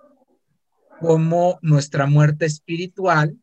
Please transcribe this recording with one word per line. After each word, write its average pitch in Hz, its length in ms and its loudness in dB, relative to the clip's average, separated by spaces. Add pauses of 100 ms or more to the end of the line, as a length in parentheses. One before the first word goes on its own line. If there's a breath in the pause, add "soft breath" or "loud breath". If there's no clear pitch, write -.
(1000)
cómo 165 640 0
nuestra 143 420 0
muerte 151 400 2
espiritual, 165 960 -4